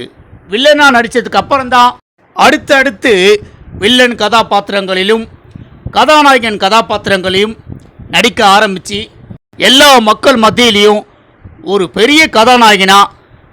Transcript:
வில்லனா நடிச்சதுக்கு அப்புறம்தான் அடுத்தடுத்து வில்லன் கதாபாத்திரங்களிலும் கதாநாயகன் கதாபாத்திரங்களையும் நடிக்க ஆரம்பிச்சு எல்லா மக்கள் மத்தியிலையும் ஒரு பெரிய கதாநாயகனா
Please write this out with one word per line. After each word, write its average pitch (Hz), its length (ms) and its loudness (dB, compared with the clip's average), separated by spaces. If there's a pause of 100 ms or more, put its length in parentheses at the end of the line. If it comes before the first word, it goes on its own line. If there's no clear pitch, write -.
(540)
வில்லனா 285 420 2
நடிச்சதுக்கு 233 460 -2
அப்புறம்தான் 247 500 0 (440)
அடுத்தடுத்து 262 800 0 (720)
வில்லன் 240 400 0
கதாபாத்திரங்களிலும் 202 1040 -2 (720)
கதாநாயகன் 262 680 0
கதாபாத்திரங்களையும் 196 880 -2 (600)
நடிக்க 202 260 -2 (140)
ஆரம்பிச்சு 202 460 -4 (680)
எல்லா 277 240 4 (160)
மக்கள் 214 380 0
மத்தியிலையும் 214 580 0 (680)
ஒரு 196 140 -2 (120)
பெரிய 285 240 2 (160)
கதாநாயகனா 214 640 2 (520)